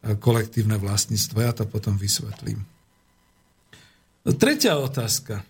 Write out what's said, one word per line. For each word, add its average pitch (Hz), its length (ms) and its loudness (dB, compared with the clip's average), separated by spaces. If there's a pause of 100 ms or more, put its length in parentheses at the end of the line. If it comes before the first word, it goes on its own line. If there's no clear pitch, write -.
e, 107 160 -2
kolektívne 110 560 2
vlastníctvo. 104 640 -2
Ja 120 160 2
to 113 80 -4
potom 104 320 -2
vysvetlím. 101 720 -4 (1600)
Tretia 233 480 4
otázka. 113 640 -4 (100)